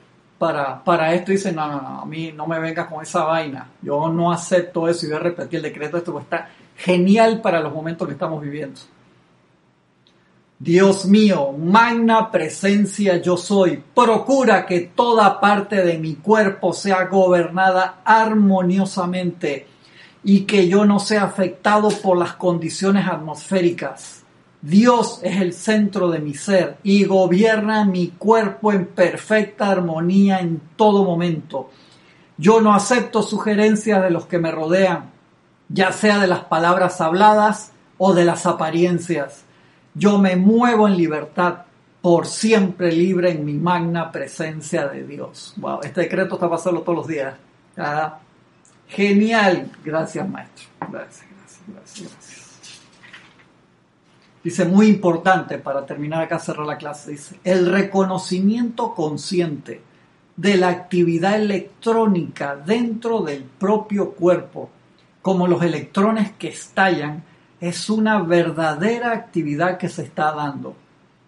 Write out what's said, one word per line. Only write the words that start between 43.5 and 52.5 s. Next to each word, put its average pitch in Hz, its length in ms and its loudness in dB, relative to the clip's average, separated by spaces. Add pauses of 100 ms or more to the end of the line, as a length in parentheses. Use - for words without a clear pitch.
magna 170 520 -2
presencia 156 800 -8
de 135 180 -12
Dios. - 500 -16
Wow, 139 260 -8
este 160 180 -8
decreto 180 360 -4
está 180 120 -4
para 165 100 -4
hacerlo 170 220 -4
todos 170 160 -4
los 143 100 -8
días. 139 280 -8 (420)
Ah, 156 420 -6 (680)
genial. 202 800 2 (140)
Gracias, 156 420 -6
maestro. - 380 -14 (260)
Gracias, - 360 -18 (100)
gracias, - 320 -20
gracias, - 420 -20
gracias. - 680 -20 (1600)